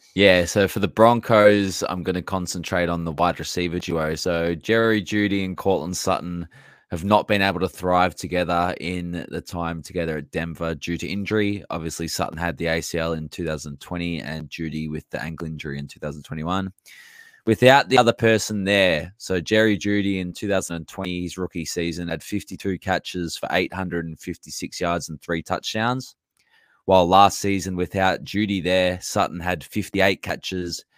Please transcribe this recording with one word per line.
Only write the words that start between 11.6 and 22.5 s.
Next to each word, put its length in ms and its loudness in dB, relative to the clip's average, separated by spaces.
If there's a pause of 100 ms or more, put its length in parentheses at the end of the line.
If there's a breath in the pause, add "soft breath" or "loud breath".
Obviously, 380 -6
Sutton 300 -4
had 200 -4
the 100 -4
A 140 0
C 160 -6
L 160 -2
in 160 -6
two 160 -8
thousand 340 -8
twenty 420 -6
and 280 -10
Jeudy 400 -6
with 220 -8
the 100 -6
ankle 260 -8
injury 300 -8
in 100 -8
two 120 -20
thousand 240 -10
twenty-one. 500 -4 (720 loud breath)
Without 440 6
the 100 6
other 140 6
person 500 2
there, 540 2
so 220 -4
Jerry 380 4
Jeudy 420 0
in 140 -6
two 140 -8
thousand 300 -2
and 100 -10
twenty, 340 -6
his 160 -8
rookie 280 -6
season, 420 -4
had 160 -6
fifty-two 560 -6